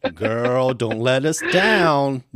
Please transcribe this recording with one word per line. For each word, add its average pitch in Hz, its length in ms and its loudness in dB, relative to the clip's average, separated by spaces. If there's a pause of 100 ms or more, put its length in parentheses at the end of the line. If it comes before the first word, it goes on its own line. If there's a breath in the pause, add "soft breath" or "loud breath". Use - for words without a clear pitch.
(140)
girl, 123 600 0
don't 113 260 -4
let 131 240 0
us 160 160 -2 (120)
down. 160 720 2 (120)